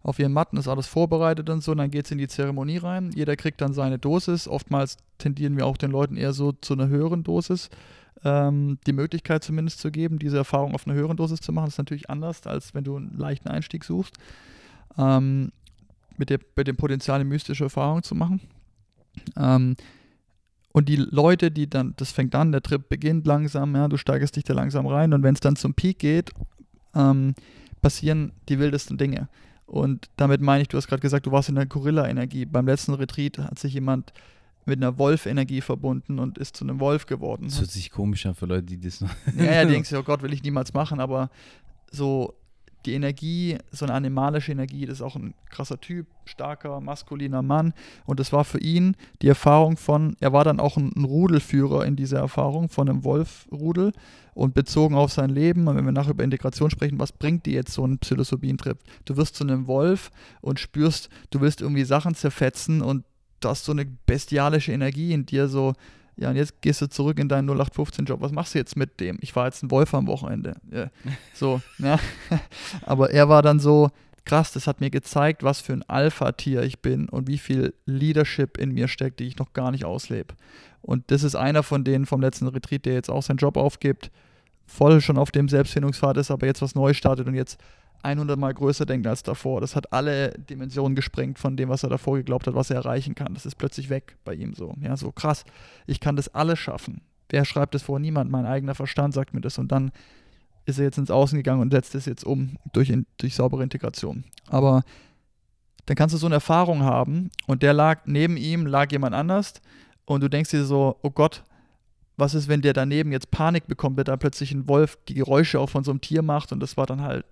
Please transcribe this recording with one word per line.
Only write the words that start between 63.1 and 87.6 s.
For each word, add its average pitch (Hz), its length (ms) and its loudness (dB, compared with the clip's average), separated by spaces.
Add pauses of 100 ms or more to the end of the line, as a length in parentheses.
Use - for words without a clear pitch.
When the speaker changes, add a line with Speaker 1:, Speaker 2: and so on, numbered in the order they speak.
Speaker 1:
du 117 100 -2
hast - 160 -4
so 151 60 -4
eine 143 140 -2
bestialische 139 880 0
Energie 139 380 -2
in 143 140 0
dir, 135 220 2
so, 135 260 0 (440)
„Ja, - 120 -2
und 131 80 0
jetzt 147 240 -2
gehst - 200 2
du 143 60 0
zurück 147 320 -2
in 143 80 0
deinen 139 180 2
null 139 140 0
acht 139 160 -2
fünfzehn 143 300 -4
Job. 135 160 -4
Was 143 100 -4
machst 160 220 -6
du 165 40 0
jetzt - 200 -4
mit 135 240 -4
dem? 87 180 -6
Ich - 160 -12
war 123 100 2
jetzt 127 160 -6
ein 127 80 -8
Wolf 135 240 4
am 135 140 2
Wochenende.“ - 480 -6 (160)
Ja, - 180 -8 (140)
Speaker 2:
<laughs> 131 300 -10
Speaker 1:
so, 131 280 -2 (160)
ja. 143 220 2 (300)
<laughs> 165 100 2 (440)
Aber 135 280 2
er 147 160 8
war 151 140 10
dann 147 180 6
so, 147 300 6 (340)
„Krass, 151 300 2
das - 120 -8
hat 143 140 -2
mir 135 100 -2
gezeigt, 147 540 0
was 139 160 0
für - 140 -6
ein 127 100 -6
Alpha-Tier 135 800 0
ich 127 160 -4
bin 131 300 -2
und 131 180 -4
wie 143 100 -4
viel 131 360 -2 (120)
Leadership 143 720 0
in 135 140 -2
mir 123 160 -2
steckt, 131 320 -6
die 120 60 -6
ich 127 120 -10
noch 135 140 -8
gar 127 200 -4
nicht 131 120 -6
auslebe.“ 92 500 -8 (480)
Und - 300 -2
das 139 120 4
ist 143 120 0
einer 147 260 2
von 139 220 -2
denen 135 220 2
vom 135 160 0
letzten 131 260 0
Retreat, 135 380 -4
der 127 80 0
jetzt 127 160 -4
auch 135 120 -2
seinen 131 160 -2
Job 143 200 2
aufgibt, 139 520 0 (560)
voll 151 360 8
schon 139 160 2
auf 139 140 2
dem 143 180 2
Selbstfindungspfad 139 640 0
ist, 143 160 -2
aber 131 160 0
jetzt 135 140 0
was 135 120 -2
Neues 139 220 4
startet 131 320 0
und 131 80 -2
jetzt - 240 -6 (420)